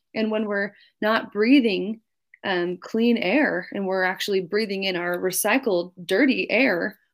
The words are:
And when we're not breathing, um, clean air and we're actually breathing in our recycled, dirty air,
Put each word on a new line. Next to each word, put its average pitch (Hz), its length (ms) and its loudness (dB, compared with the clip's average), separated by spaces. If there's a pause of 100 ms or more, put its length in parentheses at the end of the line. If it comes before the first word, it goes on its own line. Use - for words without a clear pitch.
(160)
And 220 160 -2
when 220 140 -2
we're 202 260 -2 (300)
not 220 320 0
breathing, 220 680 2 (460)
um, 180 320 -2
clean 233 400 2
air 180 560 0
and 196 120 -6
we're 185 180 0
actually 190 360 -2
breathing 196 460 -2
in 190 100 -2
our 175 220 -2
recycled, 185 760 0 (140)
dirty 202 440 2
air, 202 480 0 (160)